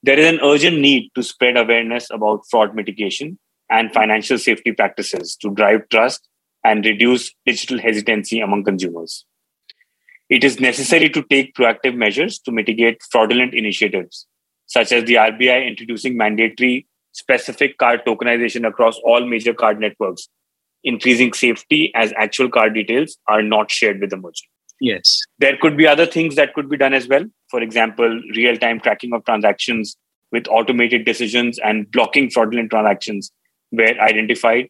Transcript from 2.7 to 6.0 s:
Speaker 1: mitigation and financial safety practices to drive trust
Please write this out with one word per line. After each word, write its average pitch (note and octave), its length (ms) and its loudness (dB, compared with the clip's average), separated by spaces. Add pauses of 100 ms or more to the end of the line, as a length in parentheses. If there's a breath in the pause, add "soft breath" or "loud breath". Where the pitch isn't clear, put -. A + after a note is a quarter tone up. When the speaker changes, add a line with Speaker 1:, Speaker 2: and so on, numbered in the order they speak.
Speaker 1:
mitigation G#2+ 640 -8 (320)
and A2+ 240 0
financial G#2+ 420 2
safety A2+ 360 -2
practices G2 640 -4
to G2+ 180 -8
drive G#2+ 340 2
trust A#2 400 0 (380)